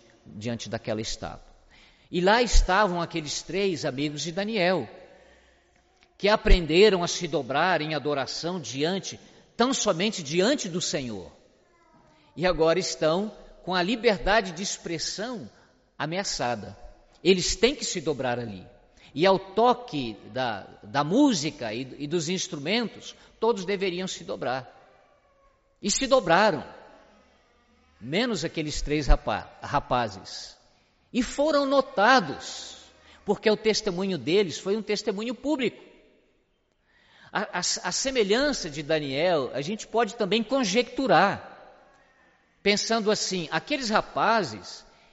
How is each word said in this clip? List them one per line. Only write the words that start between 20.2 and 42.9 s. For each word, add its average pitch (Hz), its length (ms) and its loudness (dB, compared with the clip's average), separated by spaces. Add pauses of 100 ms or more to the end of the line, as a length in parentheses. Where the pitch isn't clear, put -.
da, 110 360 -4 (160)
da 120 200 -2
música 156 720 2
e, 127 260 -8
e 147 80 -8
dos 160 220 -2
instrumentos, 185 840 -4 (240)
todos 220 280 0
deveriam 185 420 -2
se - 160 -10
dobrar. 131 460 -6 (1120)
E 202 100 -2
se 269 160 0
dobraram, 190 580 4 (1300)
menos 170 460 -2
aqueles 151 360 -4
três 147 260 0
rapa-, 101 420 2 (120)
rapazes. 117 920 -4 (560)
E 247 100 0
foram 285 440 2
notados, 254 1120 2 (480)
porque 202 240 0
o 208 80 4
testemunho 196 600 0
deles 156 400 0
foi 196 200 -2
um 220 40 -4
testemunho 208 540 -4
público. 269 480 -2 (1500)
A, 185 280 -4
a, - 0 -
a - 320 -4
semelhança 247 800 0
de 147 120 -8
Daniel, 151 720 0
a 143 80 -4
gente 196 260 -6
pode 220 280 0
também 214 280 0
conjecturar, 208 1080 2 (1080)
pensando 208 500 2